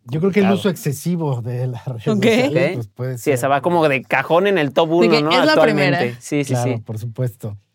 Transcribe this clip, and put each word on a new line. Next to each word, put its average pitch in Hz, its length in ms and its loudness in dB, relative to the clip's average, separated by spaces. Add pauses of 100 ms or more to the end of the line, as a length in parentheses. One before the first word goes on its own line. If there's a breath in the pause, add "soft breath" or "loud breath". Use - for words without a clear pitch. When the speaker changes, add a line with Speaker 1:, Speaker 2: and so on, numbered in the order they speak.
Speaker 1:
Yo 143 160 -6
creo 190 120 0
que 202 80 2
el 190 60 4
Speaker 2:
Complicado. 196 80 4
Speaker 1:
uso 185 160 -2
excesivo 151 720 -4
de 123 240 -4
las 123 200 -8
redes 120 220 -8
Speaker 3:
Ok. 214 160 2
Speaker 1:
sociales, 226 440 2
Speaker 2:
Ok. 180 60 -4
Speaker 1:
pues, 117 140 -8
puede 127 300 -8
Speaker 2:
Sí, - 60 -12
Speaker 1:
ser. 147 100 2
Speaker 2:
esa 135 140 0
va 139 120 2
como 170 260 2
de 135 160 0
cajón 160 440 2
en 196 100 2
el 143 160 0
top 165 160 2
Speaker 3:
De 160 60 0
Speaker 2:
uno, 170 240 4
Speaker 3:
que 147 60 0
Speaker 2:
¿no? 151 80 0
Speaker 3:
es - 120 4
la 311 80 4
Speaker 2:
Actualmente. 151 460 2
Speaker 3:
primera. 123 220 -4
Speaker 2:
Sí, 147 240 -2
sí, 127 100 -4
Speaker 1:
Claro, 123 220 0
Speaker 2:
sí. 113 40 -8
Speaker 1:
por 107 180 -10
supuesto. 117 600 -8 (160)